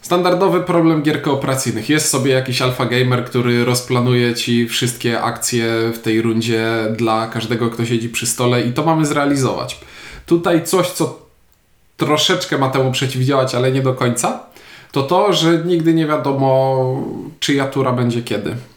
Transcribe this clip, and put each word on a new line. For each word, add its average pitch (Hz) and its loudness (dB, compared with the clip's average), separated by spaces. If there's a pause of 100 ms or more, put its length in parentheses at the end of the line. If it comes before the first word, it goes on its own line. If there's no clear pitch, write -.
standardowy 180 2
problem 165 2
gier 151 0
kooperacyjnych. 131 -2
Jest 151 2
sobie 135 0
jakiś 127 0
alfa 127 -2
gamer, 123 0
który 120 0
rozplanuje 123 0
ci 117 0
wszystkie 120 -2
akcje 117 -2 (280)
w 113 -8
tej 113 0
rundzie 113 0 (300)
dla 113 0
każdego, 117 -4
kto 120 -4
siedzi 117 -2
przy - -4
stole 123 0
i 123 -2
to 151 -2
mamy 156 2
zrealizować. 143 -2 (460)
Tutaj 170 2
coś, 180 2
co - -4 (760)
troszeczkę 151 0
ma 135 0
temu 131 0
przeciwdziałać, 127 0
ale 127 2
nie 135 0
do 131 2
końca, 127 -2 (520)
to - 0
to, 190 2
że 160 2
nigdy 165 2
nie 160 2
wiadomo, 135 2 (360)
czyja 139 0
tura 127 0
będzie 120 0
kiedy. 107 -4 (220)